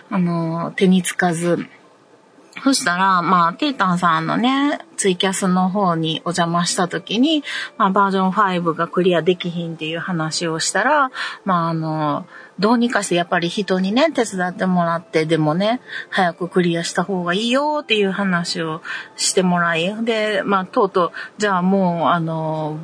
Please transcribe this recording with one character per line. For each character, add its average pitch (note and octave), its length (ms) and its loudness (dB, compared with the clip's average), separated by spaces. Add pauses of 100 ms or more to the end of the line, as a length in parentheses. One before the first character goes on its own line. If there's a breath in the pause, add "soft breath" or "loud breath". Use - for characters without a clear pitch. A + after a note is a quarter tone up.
(100)
あ G3+ 80 0
の、 E3 580 -2
手 F#3+ 120 4
に F#3 140 6
つ - 100 -6
か F3 200 0
ず。 E3+ 340 0 (960)
そ C4+ 120 2
し - 100 -2
た F3 120 0
ら、 F#3 260 2
ま E3+ 260 4
あ、 F3 60 -2
テ D4 160 -2
ー C4+ 60 -4
タ F#3 180 2
ン F3 40 2
さ E3+ 200 2
ん D#3+ 80 -2
の D#3 100 0
ね、 C4+ 440 0 (160)
ツ - 120 0
イ F#3 80 2
キ G3 100 0
ャ F#3+ 60 0
ス G3 140 -2
の F#3 220 2
方 F#3 260 0
に D#3+ 300 -2
お E3+ 60 -4
邪 E3+ 160 0
魔 E3+ 200 0
し - 80 -2
た F3+ 140 0
時 E3+ 320 -6
に、 D4+ 240 2 (320 loud breath)
ま A3 100 2
あ、 F#3+ 40 2
バ G3 180 4
ー - 20 -2
ジ F#3+ 60 0
ョ F#3+ 100 2
ン F#3+ 60 2
フ G3+ 80 0
ァ F#3 160 2
イ E3+ 40 -2
ブ E3+ 140 0
が E3 140 -2
ク F3+ 160 0
リ F3+ 100 4
ア D#3+ 80 2
で F3+ 140 2
き F3+ 120 -8
ひ E3+ 180 -6
ん E3 80 -8
っ - 20 -12
て D#3 100 -8
い D#3+ 100 -6
う E3+ 40 -6
話 E3 480 -4
を D#3+ 100 -2
し - 140 -4
た F#3 100 0
ら、 C4+ 280 2 (340 loud breath)
ま F3 220 0
あ、 - 20 -2
あ E3 60 -2
の、 D#3 520 -2 (320 loud breath)
ど G#3 140 4
う B3 60 4
に A#3 120 2
か G3+ 140 -2
し - 60 -4
て F3+ 40 0
や F3 80 2
っ F3 60 -8
ぱ F3+ 100 2
り E3+ 100 0
人 F#3 300 -2
に F#3+ 140 0
ね、 D4 180 2
手 B3+ 140 0
伝 F#3 240 -4
っ F3 60 -8
て F#3 120 -2
も F3+ 180 2
ら E3+ 120 0
っ E3 80 -8
て、 D#3+ 200 0
で D#3+ 140 2
も D#3 160 2
ね、 G#3+ 260 0 (300 loud breath)
早 F3 240 0
く F3 140 -6
ク F#3 140 2
リ E3+ 140 0
ア E3+ 60 -2
し - 100 -6
た F3 120 -2
方 F#3 180 -4
が F3 100 -2
い G3 100 -2
い A#3 80 -2
よ D4 320 0
っ - 40 -16
て A3 100 0
い G3+ 80 2
う G3 60 0
話 F3+ 520 -2
を D#3+ 200 -6 (340 loud breath)
し - 160 -2
て F#3+ 100 2
も F3 180 2
ら E3+ 160 0
い、 G#3 280 -2
で、 G#3+ 400 0
ま F#3+ 160 2
あ、 F#3 60 -6
と A#3 180 2
う F#3 60 2
と F3 180 2
う、 - 40 -18 (260 loud breath)
じ G#3+ 80 0
ゃ F#3+ 120 2
あ F3 40 0
も F3+ 440 2
う、 - 20 4
あ E3+ 100 4
の、 D#3 640 -4